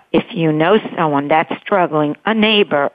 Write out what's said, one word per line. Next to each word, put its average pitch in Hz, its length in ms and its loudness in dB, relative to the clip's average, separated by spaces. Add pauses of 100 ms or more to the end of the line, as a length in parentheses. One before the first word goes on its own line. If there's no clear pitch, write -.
(120)
if - 200 2
you 165 200 0
know 165 280 2 (160)
someone 147 320 0
that's 156 240 0 (100)
struggling, 151 540 0 (100)
a 214 80 0
neighbor 208 600 0